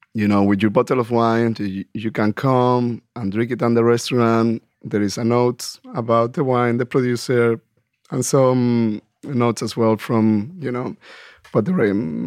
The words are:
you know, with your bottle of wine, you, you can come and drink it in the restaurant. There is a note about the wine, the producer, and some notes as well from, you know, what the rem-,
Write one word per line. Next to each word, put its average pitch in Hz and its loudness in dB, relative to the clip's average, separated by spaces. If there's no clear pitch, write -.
you 104 0
know, 101 4
with 101 2
your 107 4
bottle 123 0
of 113 -4
wine, 117 2
you, 98 -6
you 110 -6
can 107 0
come 123 0
and 107 -6
drink 117 -2
it 120 -4
in 117 2
the 117 4
restaurant. 117 2
There 104 -4
is 98 -2
a 120 -2
note 120 0
about 117 0
the 160 -2
wine, 120 0
the 123 -4
producer, 120 0
and 127 -4
some 123 2
notes 120 -2
as 113 -8
well 110 2
from, 110 0
you 131 -8
know, 127 -8
what 110 2
the 185 0
rem-, 117 0